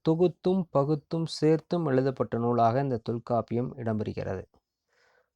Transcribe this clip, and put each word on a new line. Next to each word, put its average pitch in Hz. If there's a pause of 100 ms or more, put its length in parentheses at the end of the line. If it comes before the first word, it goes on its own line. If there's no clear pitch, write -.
தொகுத்தும் 180
பகுத்தும் 151
சேர்த்தும் 160
எழுதப்பட்ட 131
நூலாக 117
இந்த 131
தொல்காப்பியம் 117
இடம்பெறுகிறது. 107 (920)